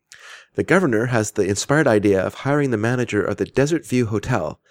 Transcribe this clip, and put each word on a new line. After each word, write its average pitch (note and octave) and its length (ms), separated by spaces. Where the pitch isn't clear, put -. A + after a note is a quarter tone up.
The G#2 100
governor C3+ 420
has A#2 260
the G#2+ 140
inspired C#3 420
idea G#2 320
of G2+ 140
hiring C#3+ 360
the A#2 60
manager A2+ 480
of G2 140
the G2+ 60
Desert D3 400
View B2 220
Hotel. G#2 540